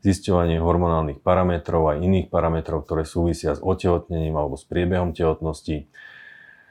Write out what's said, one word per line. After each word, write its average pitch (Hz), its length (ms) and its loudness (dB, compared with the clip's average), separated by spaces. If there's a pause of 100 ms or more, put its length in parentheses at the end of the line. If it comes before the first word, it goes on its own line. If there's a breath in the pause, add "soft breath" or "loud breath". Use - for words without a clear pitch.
zisťovanie 87 560 2
hormonálnych 82 560 2
parametrov 87 720 2
a 73 80 -2
iných 90 320 0
parametrov, 82 560 -2
ktoré 80 160 -2
súvisia 80 560 -2
s - 60 -14
otehotnením 85 720 0
alebo 73 160 -4
s - 80 -14
priebehom 90 480 -2
tehotnosti. 80 800 -4 (800 loud breath)